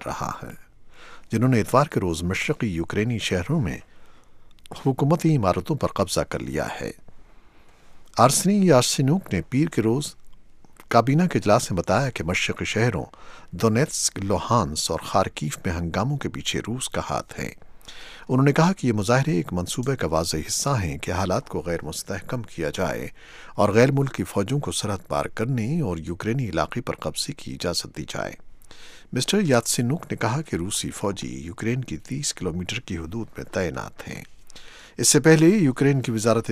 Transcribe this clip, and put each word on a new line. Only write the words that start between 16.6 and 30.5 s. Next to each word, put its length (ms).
روس 200
کا 120
ہاتھ 300
ہے۔ 120
انہوں 160
نے 80
کہا 200
کہ 140
یہ 60
مظاہرے 400
ایک 200
منصوبے 440
کا 100
واضح 300
حصہ 200
ہیں 300
کہ 120
حالات 380
کو 180
غیر 160
مستحکم 600
کیا 320
جائے 340
اور 140
غیر 240
ملکی 320
فوجوں 360
کو 120
سرحد 360
پار 160
کرنے 560
اور 180
یوکرینی 500
علاقے 320
پر 140
قبضے 380
کی 200
اجازت 440
دی 120
جائے۔ 240
مسٹر 300
یاتسینوک 680
نے 60
کہا 260
کہ 140